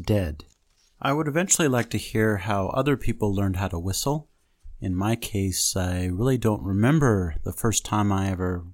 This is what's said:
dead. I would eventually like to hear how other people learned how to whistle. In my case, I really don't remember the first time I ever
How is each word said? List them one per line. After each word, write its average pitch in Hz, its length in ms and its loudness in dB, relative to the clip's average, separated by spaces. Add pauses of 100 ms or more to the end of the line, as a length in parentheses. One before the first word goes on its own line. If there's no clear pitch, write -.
dead. 90 400 0 (560)
I 139 140 0
would 151 140 0
eventually 170 380 2
like 123 260 2
to 113 40 -4
hear 110 400 0
how 98 300 -2
other 135 320 2
people 104 360 0
learned 98 220 0
how 98 120 -2
to 90 100 -4
whistle. 139 500 -2 (540)
In 92 120 -2
my 104 220 0
case, - 580 -2
I 90 340 -2
really 117 280 0
don't 156 260 0
remember 101 800 2
the 90 120 -6
first - 320 -2
time 104 260 0
I 95 180 0
ever 90 440 -4